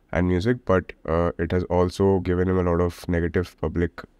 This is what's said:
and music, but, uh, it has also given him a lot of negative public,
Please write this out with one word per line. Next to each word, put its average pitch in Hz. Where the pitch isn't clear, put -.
and 90
music, 101
but, 92
uh, 85
it 87
has 90
also 92
given 90
him 92
a 90
lot 85
of -
negative 85
public, 85